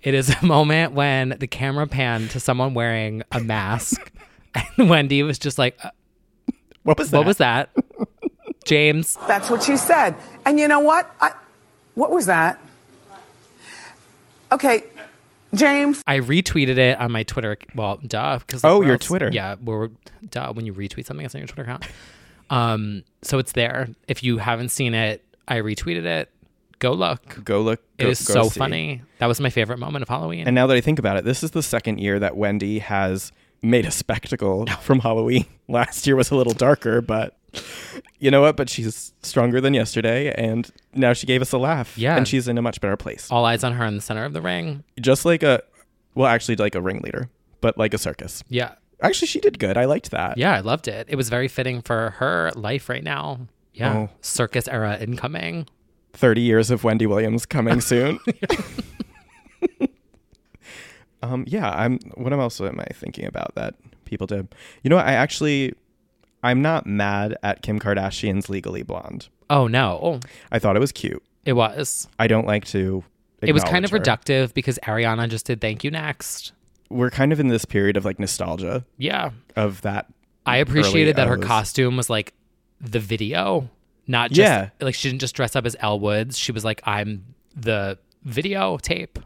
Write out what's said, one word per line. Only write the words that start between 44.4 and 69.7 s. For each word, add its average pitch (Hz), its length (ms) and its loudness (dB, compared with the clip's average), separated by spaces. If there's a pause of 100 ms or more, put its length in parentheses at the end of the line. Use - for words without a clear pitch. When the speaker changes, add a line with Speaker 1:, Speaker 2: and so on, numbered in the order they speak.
Speaker 1:
ring. 147 420 -6 (160)
Speaker 2:
Just 131 240 2
like 170 180 2
a, 139 220 4 (500)
well, 131 140 2
actually, 117 300 2
like 104 180 0
a 87 60 -2
ringleader, - 480 -6 (320)
but 113 160 2
like 110 160 0
a 110 40 -2
circus. - 520 -8
Speaker 1:
Yeah. 120 240 -4 (280)
Speaker 2:
Actually, - 260 0
she - 120 -4
did 311 180 2
good. 190 200 0
I 123 80 4
liked - 260 -2
that. - 260 -4
Speaker 1:
Yeah, 165 160 2
I 110 60 2
loved 120 300 -4
it. 107 200 -10
It 151 60 -2
was 127 140 -2
very 123 180 -2
fitting 127 340 -6
for 113 360 -2
her 87 380 0
life 117 340 -6
right 127 140 -6
now. 147 360 -8 (340)
Yeah. 110 220 -2
Speaker 2:
Oh. 107 140 -2 (100)
Speaker 1:
Circus - 480 -2
era 107 320 -2
incoming. 160 680 -6 (460)
Speaker 2:
Thirty 117 280 4
years 113 300 4
of 113 140 0
Wendy 110 200 2
Williams 110 400 0
coming 117 360 0
Speaker 1:
<laughs> - 0 -
Speaker 2:
soon. 127 420 2
<laughs> - 60 -2 (3000)
Um, 127 260 -4
yeah, 156 240 -2
I'm, 113 280 0 (160)
what 127 180 -4
else 127 280 -2
am 98 180 -6
I - 140 -8
thinking - 320 -12
about 50 300 -8
that 55 200 -6 (300)
people 98 220 -8
did? 98 260 -6 (300)
You 131 60 0
know 170 80 6
what? 131 100 2
I 135 60 2
actually, 139 600 0 (720)
I'm 127 180 2
not 160 240 0
mad 101 560 -2
at 101 220 -4
Kim 104 160 -2
Kardashian's 98 720 -2
Legally 95 340 -6
Blonde. - 460 -12 (200)
Speaker 1:
Oh, 139 180 4
no. 123 520 0 (320)